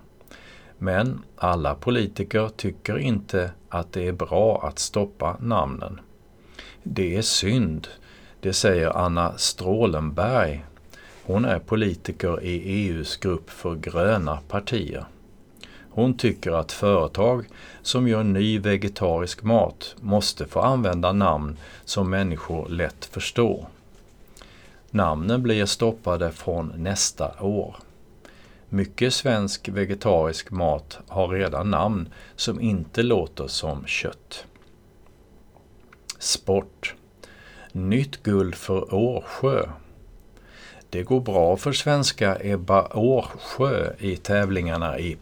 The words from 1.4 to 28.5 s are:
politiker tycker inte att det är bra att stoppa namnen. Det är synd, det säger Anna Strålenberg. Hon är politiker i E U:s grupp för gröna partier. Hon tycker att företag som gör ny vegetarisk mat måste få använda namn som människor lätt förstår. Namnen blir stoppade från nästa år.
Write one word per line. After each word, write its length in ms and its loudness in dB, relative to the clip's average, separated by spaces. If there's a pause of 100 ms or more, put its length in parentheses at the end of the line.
politiker 800 0
tycker 420 -4
inte 520 0 (180)
att 240 -4
det 160 -2
är 40 0
bra 560 2
att 100 -10
stoppa 640 -2
namnen. 600 -2 (800)
Det 340 -2
är 60 0
synd, 640 0 (520)
det 120 -2
säger 440 2
Anna 420 2
Strålenberg. 1300 0 (600)
Hon 200 2
är 140 2
politiker 840 -2
i 140 -4
E 320 -2
U:s 280 -4
grupp 340 -4
för 240 -6
gröna 640 0 (100)
partier. 560 -4 (880)
Hon 260 2
tycker 360 0
att 200 0
företag 720 2 (380)
som 260 2
gör 140 4
ny 360 2
vegetarisk 840 0
mat 580 2
måste 460 0
få 140 -2
använda 520 2
namn 440 2 (280)
som 260 -2
människor 580 -2
lätt 360 -4
förstår. 640 0 (1200)
Namnen 520 2
blir 240 2
stoppade 640 0
från 440 -4
nästa 680 -4
år. 340 -2 (920)